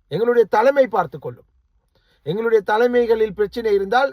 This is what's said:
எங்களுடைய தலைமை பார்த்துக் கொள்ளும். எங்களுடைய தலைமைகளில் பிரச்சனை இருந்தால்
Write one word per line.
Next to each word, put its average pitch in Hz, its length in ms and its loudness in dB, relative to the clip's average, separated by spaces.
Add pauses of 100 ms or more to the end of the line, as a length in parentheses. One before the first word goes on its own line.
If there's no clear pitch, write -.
(120)
எங்களுடைய 233 380 2
தலைமை 262 360 2
பார்த்துக் 175 360 -6
கொள்ளும். 123 260 -16 (800)
எங்களுடைய 220 380 0
தலைமைகளில் 226 680 0
பிரச்சனை 214 400 -4
இருந்தால் 233 380 0